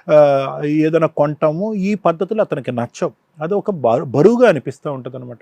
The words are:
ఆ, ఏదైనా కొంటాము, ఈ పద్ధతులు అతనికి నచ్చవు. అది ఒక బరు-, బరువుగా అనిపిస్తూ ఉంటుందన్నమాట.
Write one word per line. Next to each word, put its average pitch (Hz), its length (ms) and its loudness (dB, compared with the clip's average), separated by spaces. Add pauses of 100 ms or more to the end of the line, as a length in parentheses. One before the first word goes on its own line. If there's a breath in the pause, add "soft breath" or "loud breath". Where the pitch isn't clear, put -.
(120 loud breath)
ఆ, 143 520 4
ఏదైనా 156 420 2
కొంటాము, 156 680 -2
ఈ 196 200 -2
పద్ధతులు 185 460 -2
అతనికి 139 320 -4
నచ్చవు. 120 400 -6 (300)
అది 175 120 -4
ఒక 202 160 -4
బరు-, 131 340 0
బరువుగా 202 440 4
అనిపిస్తూ 147 440 -2
ఉంటుందన్నమాట. 127 500 -14